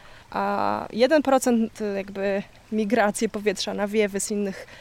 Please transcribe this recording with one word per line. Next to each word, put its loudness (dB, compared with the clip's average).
a -2
jeden 4
procent 2
jakby -4
migracje 2
powietrza, -4
nawiewy 0
z -4
innych -4